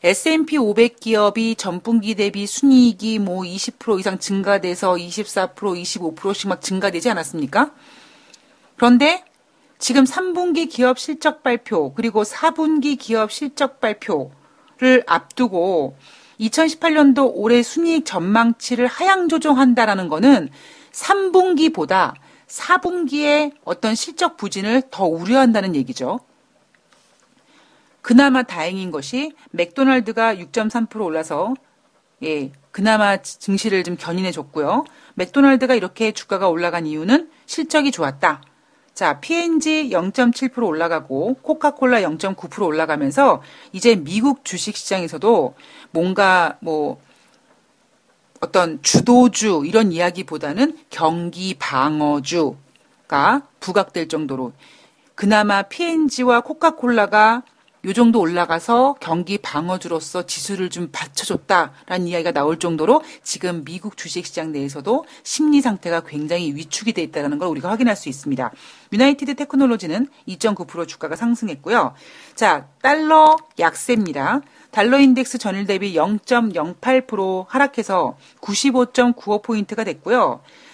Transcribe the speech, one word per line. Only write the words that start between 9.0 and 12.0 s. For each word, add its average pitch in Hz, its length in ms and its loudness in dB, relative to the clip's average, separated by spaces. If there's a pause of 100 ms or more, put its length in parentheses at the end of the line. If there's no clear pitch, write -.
지금 262 260 4
삼 359 280 -2
분기 330 340 0
기업 254 320 0
실적 302 420 -4
발표, 202 540 -2
그리고 220 280 -2